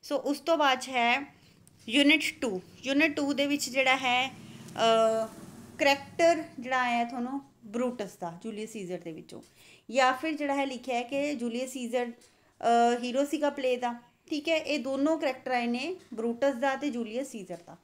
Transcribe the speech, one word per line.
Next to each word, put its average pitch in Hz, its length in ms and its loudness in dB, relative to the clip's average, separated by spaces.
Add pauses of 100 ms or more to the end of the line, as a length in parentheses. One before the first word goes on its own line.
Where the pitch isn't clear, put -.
ਸੋ 285 140 -4
ਉਸ - 220 -2
ਤੋਂ 330 180 2
ਬਾਅਦ 269 220 4
'ਚ 254 100 -10
ਹੈ 254 460 0 (540)
ਯੂਨਿਟ 285 320 6 (200)
ਟੂ। 196 200 -2 (220)
ਯੂਨਿਟ 285 320 2
ਟੂ 285 180 0
ਦੇ 285 140 2
ਵਿੱਚ 285 220 -2
ਜਿਹੜਾ 262 280 2
ਹੈ, 262 320 0
ਅਹ, 226 960 0 (520)
ਕਰੈਕਟਰ 311 640 4 (160)
ਜਿਹੜਾ 254 220 0
ਆਇਆ 240 220 0
ਤੁਹਾਨੂੰ 254 380 -6 (240)
ਬਰੂਟਸ 233 520 -4
ਦਾ, 170 260 -10
ਜੂਲੀਅਸ 220 260 -10
ਸੀਜ਼ਰ 180 300 -8
ਦੇ 170 120 -12
ਵਿੱਚੋਂ, 160 300 -16 (500)
ਜਾਂ 254 220 6
ਫਿਰ 320 180 -2
ਜਿਹੜਾ 285 240 -2
ਹੈ 277 100 0
ਲਿਖਿਆ 247 300 -6
ਹੈ 240 80 -2
ਕਿ 277 300 -2
ਜੂਲੀਅਸ 240 380 -4
ਸੀਜ਼ਰ, 240 400 -4
ਅਹ, 233 920 2
ਹੀਰੋ 247 220 0
ਸੀਗਾ 294 240 0
ਪਲੇ 254 260 0
ਦਾ, 240 200 -4 (320)
ਠੀਕ 294 220 -4
ਹੈ। 330 60 4
ਇਹ 302 240 0
ਦੋਨੋਂ 277 380 0
ਕਰੈਕਟਰ 262 340 -2
ਆਏ 240 160 0
ਨੇ 262 280 -2 (180)
ਬਰੂਟਸ 233 400 0
ਦਾ 269 220 0
ਤੇ 285 140 -2
ਜੂਲੀਅਸ 233 380 -4
ਸੀਜ਼ਰ 185 300 -12 (100)
ਦਾ 170 160 -18